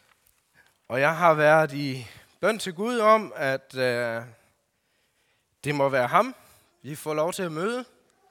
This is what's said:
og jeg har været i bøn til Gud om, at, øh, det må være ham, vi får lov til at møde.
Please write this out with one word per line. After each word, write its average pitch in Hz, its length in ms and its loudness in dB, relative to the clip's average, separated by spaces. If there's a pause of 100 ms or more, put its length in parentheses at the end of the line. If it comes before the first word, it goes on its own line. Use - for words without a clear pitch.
(880)
og 127 120 -2
jeg 156 160 2
har 165 180 6
været 151 380 4
i 135 340 -8 (340)
bøn 208 180 0
til 185 160 -10
Gud 233 240 -4
om, 214 380 4
at, 135 380 -4
øh, 120 480 -2 (1400)
det 143 100 -2
må 139 140 2
være 127 200 0
ham, 214 260 0 (480)
vi 139 120 -14
får 151 200 -8
lov 160 180 -2
til 196 100 -8
at 170 100 -6
møde. 226 320 -6 (460)